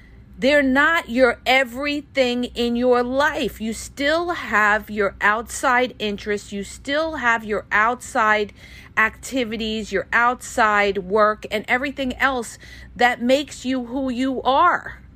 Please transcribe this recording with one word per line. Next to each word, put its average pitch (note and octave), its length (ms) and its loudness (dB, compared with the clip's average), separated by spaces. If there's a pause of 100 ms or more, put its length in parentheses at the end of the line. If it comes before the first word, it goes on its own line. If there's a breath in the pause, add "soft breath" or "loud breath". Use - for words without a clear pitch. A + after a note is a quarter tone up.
(380 loud breath)
they're C#4 240 4
not C#4+ 480 2
your A#3+ 380 2
everything C4 960 0
in A#3+ 320 -2
your B3 260 4
life. C4+ 580 -2
You A3 140 -4
still D#4 560 -2
have G#3+ 600 0
your G#3 300 -2
outside A#3+ 800 0
interests. G#3 560 -6
You G3+ 100 -8
still D#4 520 -4
have A#3 280 0
your G#3 300 -4
outside G#3+ 800 0 (420 loud breath)
activities, A3 960 -4
your F#3+ 200 -2
outside G#3+ 840 2
work, G#3 540 0
and G#3 180 -2
everything C4 480 -2
else B3+ 400 -2 (380 loud breath)
that A#3+ 260 2
makes C4 420 0
you B3+ 220 -4
who C4 240 -4
you B3+ 320 -2
are, D4 600 2 (140)